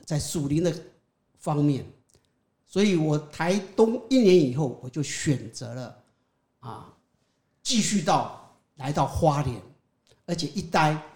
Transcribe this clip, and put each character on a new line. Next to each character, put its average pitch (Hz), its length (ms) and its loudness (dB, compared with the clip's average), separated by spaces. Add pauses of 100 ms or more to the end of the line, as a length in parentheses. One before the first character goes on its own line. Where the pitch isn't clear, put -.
在 156 120 -4
属 143 300 -4
灵 151 160 0
的 175 100 0 (640)
方 147 240 -2
面。 143 240 0 (800)
所 - 160 -2
以 202 140 4
我 156 320 2
台 180 320 -2 (160)
东 226 340 4
一 262 100 4
年 196 140 8
以 139 220 6
后， 139 260 -4
我 123 80 -14
就 151 140 -6
选 117 480 -2
择 117 220 -14
了， 123 300 -14 (580)
啊， 113 320 -16 (680)
继 233 200 0
续 196 200 0
到， 151 560 -2 (180)
来 139 160 -6
到 151 140 0
花 147 380 2
莲， 127 180 -6 (640)
而 175 80 -6
且 170 140 -4
一 185 140 -8
待 156 380 2 (160)